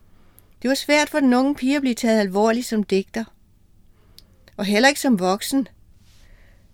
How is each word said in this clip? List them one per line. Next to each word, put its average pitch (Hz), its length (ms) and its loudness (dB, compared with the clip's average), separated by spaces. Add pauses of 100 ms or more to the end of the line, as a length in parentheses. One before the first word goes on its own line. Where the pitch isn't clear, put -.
(600)
Det 240 60 -4
var 269 80 2
svært 294 340 0
for 302 100 -2
den 262 140 4
unge 262 220 2
pige 262 200 -2
at 294 60 -2
blive 254 140 -2
taget 220 240 0
alvorligt 214 460 0
som 214 180 -2
digter. 196 400 -4 (1300)
Og 202 80 -6
heller 208 240 2
ikke 285 120 -4
som 247 180 2
voksen 196 480 -2 (1080)